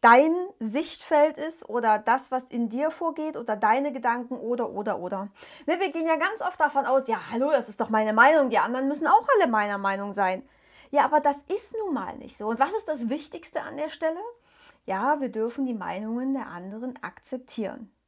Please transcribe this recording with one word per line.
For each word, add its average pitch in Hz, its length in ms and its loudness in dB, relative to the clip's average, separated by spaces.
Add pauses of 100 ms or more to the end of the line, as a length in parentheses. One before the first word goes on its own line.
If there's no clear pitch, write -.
dein 254 300 8 (280)
Sichtfeld 294 760 0
ist 311 300 -10
oder 220 300 2
das, 240 320 0
was 254 140 -4
in 233 240 -4
dir 277 240 -2
vorgeht 311 440 -6
oder 233 200 -4
deine 247 360 2
Gedanken 247 440 -4
oder, 240 340 -4
oder, 202 300 -4
oder. 190 280 -6 (380)
Ne, 339 140 0
wir 339 100 0
gehen 330 160 -4
ja 330 80 2
ganz 370 280 -2
oft 359 180 -4
davon 285 260 2
aus, 262 220 2
„Ja, 220 100 -2 (140)
hallo, 262 180 0
das 277 180 2
ist - 120 -10
doch 214 80 -2
meine 220 240 2
Meinung, 269 380 8
die 214 80 2
anderen 240 280 0
müssen 294 220 0
auch 403 180 6 (100)
alle 339 140 4
meiner 208 280 0
Meinung 196 340 -2
sein.“ 190 340 -2 (460)
Ja, 277 120 4
aber 294 140 4
das 285 180 2 (120)
ist 403 300 -6
nun 392 160 -4
mal 190 240 -6
nicht - 180 -18
so. 208 100 -8
Und 226 140 -2
was 302 120 2
ist 427 140 -6
das 240 220 -4
Wichtigste - 540 -8
an - 140 -12
der 302 120 -6
Stelle? 320 320 -4 (640)
Ja, 247 360 -2
wir 254 100 -4
dürfen 233 360 -4
die 247 80 -4
Meinungen 220 600 -6
der - 120 -6
anderen 214 560 -12
akzeptieren. - 880 -10 (180)